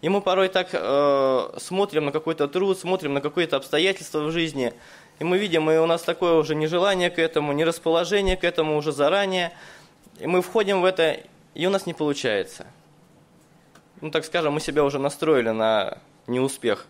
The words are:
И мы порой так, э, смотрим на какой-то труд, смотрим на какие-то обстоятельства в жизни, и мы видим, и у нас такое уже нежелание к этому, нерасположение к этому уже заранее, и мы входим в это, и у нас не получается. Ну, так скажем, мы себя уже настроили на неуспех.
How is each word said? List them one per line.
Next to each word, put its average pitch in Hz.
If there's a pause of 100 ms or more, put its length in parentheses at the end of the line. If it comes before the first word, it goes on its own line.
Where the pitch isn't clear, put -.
И 151
мы 202
порой 190
так, 185
э, 135
смотрим 180
на 143
какой-то 156
труд, 185
смотрим 170
на 139
какие-то 151
обстоятельства 156
в 151
жизни, 147 (460)
и 156
мы 180
видим, 160
и 160
у 160
нас 165
такое 175
уже 151
нежелание 175
к 170
этому, 156
нерасположение 165
к 185
этому 160
уже 147
заранее, 175 (680)
и -
мы 180
входим 196
в 175
это, 170 (340)
и 165
у 190
нас 196
не 170
получается. 139 (1300)
Ну, 156
так 156
скажем, 156
мы 151
себя 151
уже 139
настроили 139
на 110 (280)
неуспех. 123